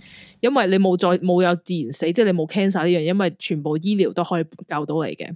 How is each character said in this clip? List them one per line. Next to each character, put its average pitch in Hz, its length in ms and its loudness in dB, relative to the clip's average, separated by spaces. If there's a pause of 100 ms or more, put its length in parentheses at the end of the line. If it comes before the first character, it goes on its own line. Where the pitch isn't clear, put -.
(400)
因 247 140 0
為 233 140 2
你 190 100 4
冇 190 180 4
再， 180 120 0 (100)
冇 180 240 2
有 175 140 4
自 180 260 -8
然 120 100 -6
死， - 200 -4
即 233 100 2
係 - 40 6
你 190 60 4
冇 165 160 -2
cancer 196 360 0
呢 175 40 2
樣， 175 120 2
因 175 180 0
為 185 220 0
全 156 200 -4
部 151 180 -2
醫 196 180 -2
療 180 160 2
都 175 100 -2
可 170 180 -2
以 165 40 -4
救 151 420 -8
到 151 80 -6 (100)
你 92 120 -6
嘅。 - 200 -14